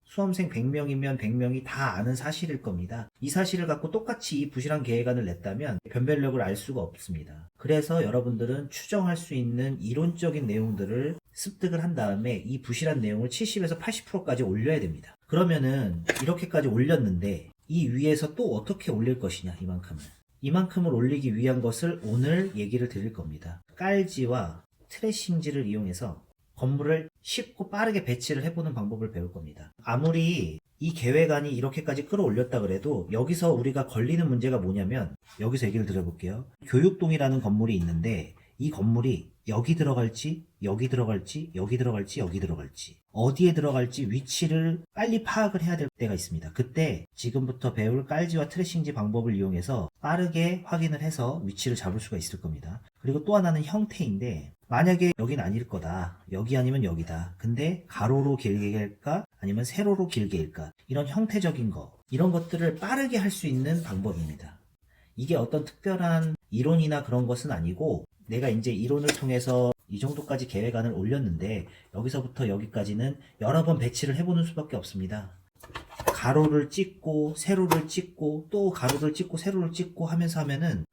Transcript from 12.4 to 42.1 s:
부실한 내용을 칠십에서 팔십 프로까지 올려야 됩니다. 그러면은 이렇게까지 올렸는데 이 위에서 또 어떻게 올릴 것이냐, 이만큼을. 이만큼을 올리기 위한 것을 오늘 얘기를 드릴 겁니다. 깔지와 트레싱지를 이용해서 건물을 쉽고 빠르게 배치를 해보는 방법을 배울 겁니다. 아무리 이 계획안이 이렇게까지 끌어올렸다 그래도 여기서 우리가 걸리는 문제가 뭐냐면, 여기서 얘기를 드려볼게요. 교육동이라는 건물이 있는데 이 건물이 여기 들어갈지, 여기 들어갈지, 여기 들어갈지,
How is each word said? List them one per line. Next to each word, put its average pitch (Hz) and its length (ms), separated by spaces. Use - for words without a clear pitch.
부실한 143 380
내용을 107 300
칠십에서 185 480
팔십 - 300
프로까지 143 360
올려야 110 380
됩니다. 82 340
그러면은 135 760
이렇게까지 151 460
올렸는데 107 800
이 160 200
위에서 147 480
또 190 200
어떻게 120 360
올릴 120 280
것이냐, 90 420
이만큼을. 90 420
이만큼을 170 520
올리기 127 420
위한 123 260
것을 165 420
오늘 147 520
얘기를 120 340
드릴 107 240
겁니다. 80 480
깔지와 127 880
트레싱지를 156 760
이용해서 101 580
건물을 147 540
쉽고 - 480
빠르게 208 340
배치를 131 400
해보는 165 300
방법을 110 380
배울 87 200
겁니다. 78 400
아무리 165 800
이 165 140
계획안이 147 640
이렇게까지 135 500
끌어올렸다 123 540
그래도 95 520
여기서 160 420
우리가 131 340
걸리는 147 400
문제가 123 320
뭐냐면, 95 560
여기서 120 260
얘기를 101 200
드려볼게요. 92 600
교육동이라는 147 720
건물이 107 360
있는데 85 580
이 151 100
건물이 113 600
여기 120 260
들어갈지, 135 680
여기 107 260
들어갈지, 123 680
여기 104 220
들어갈지, 113 440